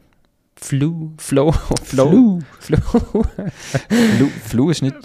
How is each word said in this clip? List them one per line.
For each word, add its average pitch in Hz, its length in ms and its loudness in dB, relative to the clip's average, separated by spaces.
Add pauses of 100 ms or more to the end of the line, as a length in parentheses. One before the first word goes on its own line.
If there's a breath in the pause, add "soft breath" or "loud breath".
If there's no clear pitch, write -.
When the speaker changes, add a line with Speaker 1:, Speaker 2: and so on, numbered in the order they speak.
(600)
Speaker 1:
Flu, 156 580 -4
Flow, 143 340 0
<laughs> - 320 -2
Flow. 180 560 4 (200)
Speaker 2:
Flu. - 200 -2
Speaker 1:
Flu. - 440 0 (680 loud breath)
Speaker 2:
Flu, 214 380 2 (160)
Flu 127 280 0
ist 147 100 -4
nicht, 135 240 -4